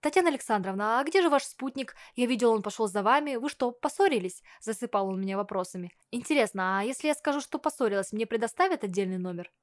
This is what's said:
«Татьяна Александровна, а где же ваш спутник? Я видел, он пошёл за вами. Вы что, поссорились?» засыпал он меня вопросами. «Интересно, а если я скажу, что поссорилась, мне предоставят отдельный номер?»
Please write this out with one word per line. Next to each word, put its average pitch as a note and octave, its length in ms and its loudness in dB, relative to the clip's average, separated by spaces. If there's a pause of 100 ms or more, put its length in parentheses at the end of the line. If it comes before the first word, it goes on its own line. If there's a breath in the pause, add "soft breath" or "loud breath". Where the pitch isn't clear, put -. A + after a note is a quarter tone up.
«Татьяна F4 280 4
Александровна, G#3+ 720 0
а C#4 40 0
где F4 180 4
же E4+ 80 4
ваш C#4 140 4
спутник? - 500 -8 (200 loud breath)
Я B3 120 2
видел, A#3+ 240 4
он A3 100 4
пошёл G#3 280 -2
за G3 140 -2
вами. C4+ 340 2
Вы B3 120 -4
что, B3 240 -2
поссорились?» B3+ 720 0 (180 loud breath)
засыпал G#3+ 480 -2
он F#3+ 100 -2
меня F#3+ 200 -2
вопросами. F#3 580 -6 (140)
«Интересно, A#3+ 680 0
а G3+ 40 0
если C4+ 260 -2
я D4+ 60 4
скажу, C#4+ 260 -2
что - 180 -8
поссорилась, G3+ 540 0
мне G#3+ 140 -2
предоставят A#3+ 580 0
отдельный F#3 320 -2
номер?» F3+ 340 -6 (120)